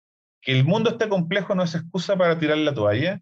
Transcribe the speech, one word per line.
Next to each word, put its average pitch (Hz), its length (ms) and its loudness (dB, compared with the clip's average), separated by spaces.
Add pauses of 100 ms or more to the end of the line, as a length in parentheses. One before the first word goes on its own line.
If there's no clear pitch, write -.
(420)
que 131 100 -4
el 131 140 4
mundo 220 260 2
esté 226 160 -2
complejo 190 480 -2
no 185 80 0
es 170 100 -2
excusa 185 440 -4
para 170 200 2
tirar 151 200 0
la 151 160 0
toalla 123 480 0